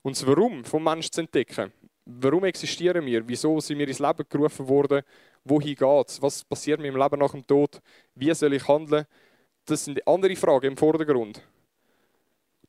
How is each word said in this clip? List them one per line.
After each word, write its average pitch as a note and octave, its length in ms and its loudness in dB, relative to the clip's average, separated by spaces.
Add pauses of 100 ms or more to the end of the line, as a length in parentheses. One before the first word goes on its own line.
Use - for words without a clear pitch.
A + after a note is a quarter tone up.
und C3+ 140 -6
das C3+ 100 -6
Warum D3+ 380 2
vom D#3 200 -4
Menschen D#3+ 280 -2
zu E3+ 100 -6
entdecken. B2 520 -4 (320)
Warum C3+ 400 0
existieren F3 600 -2
wir? A#2 220 -2
Wieso D#3 320 0
sind D3 180 -6
wir C#3+ 100 -2
ins C3+ 120 -6
Leben D3 300 -2
gerufen C#3+ 380 -2
worden? C#3 360 2 (400)
Wohin C#3+ 320 0
geht's? C3+ 460 2
Was C#3 240 -4
passiert - 340 -4
mit D3+ 80 -8
dem C3+ 100 -6
Leben C#3+ 220 0
nach C#3 120 2
dem C#3 140 -16
Tod? C#3+ 360 2 (340)
Wie C#3 180 0
soll D3 200 0
ich C3+ 120 -2
handeln? D3+ 400 2 (600)
Das D3+ 200 -4
sind C#3 220 -6
andere F#3+ 280 2
Fragen C#3 300 2
im C3+ 120 -4
Vordergrund. D3+ 640 0 (1300)